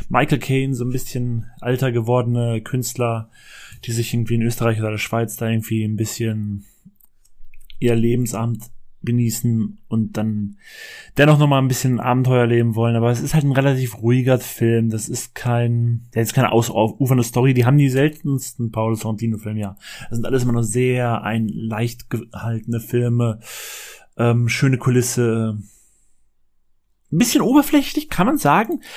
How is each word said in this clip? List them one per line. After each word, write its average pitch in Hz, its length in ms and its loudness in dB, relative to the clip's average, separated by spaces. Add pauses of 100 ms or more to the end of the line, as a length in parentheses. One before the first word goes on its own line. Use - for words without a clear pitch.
Michael 131 320 2
Caine, 135 340 -2
so 120 100 -4
ein 127 60 -2
bisschen 123 560 -4 (140)
alter 127 320 0
gewordene 117 680 0
Künstler, 117 680 -4 (540)
die 117 80 -8
sich 117 200 -2
irgendwie 120 220 0
in 117 80 2
Österreich 117 380 0
oder 110 100 -2
der 107 80 -6
Schweiz 117 380 -4
da 113 120 -4
irgendwie 110 360 -2
ein 107 100 -2
bisschen 107 680 -4 (1120)
ihr 117 160 2
Lebensabend 117 680 0 (380)
genießen 117 840 -2
und 110 300 -2
dann 104 400 -4 (600)
dennoch 147 220 6
nochmal 143 240 4
ein 135 60 2
bisschen 127 320 0
Abenteuer 127 480 4
leben 117 260 2
wollen. 117 220 2
Aber 117 160 2
es 120 80 -2
ist 143 140 -2
halt 151 100 2
ein 143 80 2
relativ 131 500 0
ruhiger 123 380 2
Film. 113 500 0
Das 110 180 -6
ist - 280 -10
kein, 120 760 0
der 117 100 0
ist 110 120 -4
keine 123 160 2
ausufernde 117 720 2
Story. 127 320 2
Die 123 120 4
haben 139 120 6
die 143 100 4
seltensten 135 840 -2
Paolo 113 240 -2
Sorrentino-Filme, 107 640 -4
ja. 98 160 -8 (320)
Das 117 100 -4
sind - 80 -2
alles 131 160 0
immer 123 120 2
nur 117 100 2
sehr 123 580 0
ein-, 113 240 -2
leicht 113 640 -6
gehaltene 113 680 -6
Filme. 120 580 0 (800)
Ähm, 120 320 2
schöne 131 260 2
Kulisse. 117 840 0 (1500)
Ein 151 60 0
bisschen 233 220 2
oberflächlich, 285 720 2
kann 185 160 0
man 294 100 2
sagen. 214 460 2 (140)